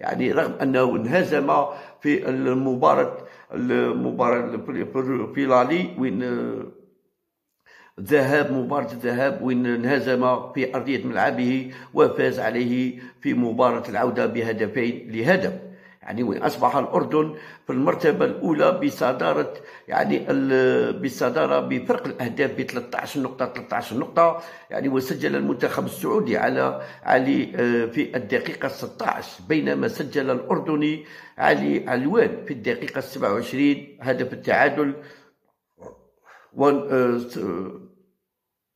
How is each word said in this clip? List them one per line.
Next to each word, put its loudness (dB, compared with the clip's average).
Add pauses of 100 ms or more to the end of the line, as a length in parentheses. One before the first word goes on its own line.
يعني -2
رغم 0 (100)
أنه 4
انهزم 2 (360)
في 0
المباراة، 2 (380)
المباراة 0
في، -6
في، -2
في 0
لالي 4
وين، -2
آه، -4 (1300)
ذهاب، 4
مباراة -2
الذهاب -2
وين 0
انهزم 2
في -2
أرضية -2
ملعبه 0 (220)
وفاز 2
عليه 0 (220)
في 0
مباراة 2
العودة 0
بهدفين -2
لهدف، 2 (500)
يعني -6
وين -2
أصبح 0
الأردن 0 (320)
في -4
المرتبة 2
الأولى 2
بصدارة، 0 (340)
يعني 0
ال-، 4
بالصدارة 0
بفرق -2
الأهداف -2 (100)
بثلاثة -6
عشر -4
نقطة، -4
ثلاثة -6
عشر -4
نقطة، 4 (280)
يعني -2
وسجل 0
المنتخب 0
السعودي 0
على 0 (200)
علي، 2
آه، 2
في -4
الدقيقة -4
ستة -8
عشر، -4
بينما 0
سجل -4
الأردني 0 (340)
علي 2
علوان 2
في -8
الدقيقة -4
السبعة -2
وعشرين 0
هدف -2
التعادل، 2 (1600)
و، 4
آه، 2
س-، -8 (1400)